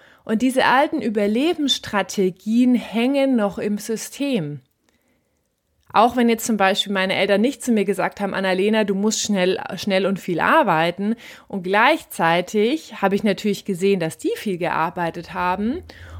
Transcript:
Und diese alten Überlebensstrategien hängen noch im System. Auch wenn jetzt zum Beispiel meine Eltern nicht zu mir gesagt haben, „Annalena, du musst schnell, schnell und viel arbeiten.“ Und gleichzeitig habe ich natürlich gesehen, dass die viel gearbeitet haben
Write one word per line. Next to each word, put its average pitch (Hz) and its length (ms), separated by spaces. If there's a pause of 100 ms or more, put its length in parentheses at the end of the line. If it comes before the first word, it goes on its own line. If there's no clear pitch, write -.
(240)
Und 220 200
diese 254 220
alten 285 360
Überlebensstrategien 220 1700
hängen 262 600
noch 202 220
im 208 220
System. 208 800 (1300)
Auch 240 240
wenn 233 140
jetzt 226 160
zum 233 100
Beispiel 196 380
meine 190 220
Eltern 196 260
nicht 269 220
zu 254 80
mir 214 120
gesagt 185 380
haben, 196 140
„Annalena, 196 480
du 202 100
musst 208 280
schnell, 190 380 (160)
schnell 190 300
und 196 140
viel 170 200
arbeiten.“ 196 760 (320)
Und 196 160
gleichzeitig 208 1400
habe 196 140
ich 202 80
natürlich 202 420
gesehen, 190 340
dass 160 200
die 330 160
viel 190 240
gearbeitet 170 720
haben 196 480 (380)